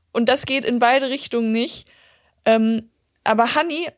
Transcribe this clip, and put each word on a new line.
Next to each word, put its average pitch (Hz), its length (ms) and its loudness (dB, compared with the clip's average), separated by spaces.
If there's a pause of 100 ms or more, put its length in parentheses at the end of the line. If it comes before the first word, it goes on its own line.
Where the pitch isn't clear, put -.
(120)
Und 240 160 0
das 262 180 2
geht 269 200 -2
in 240 140 -2
beide 262 300 2
Richtungen 233 420 -4
nicht. 233 360 -4 (580)
Ähm, 226 440 2 (340)
aber 233 320 2
Honey 320 320 -2 (100)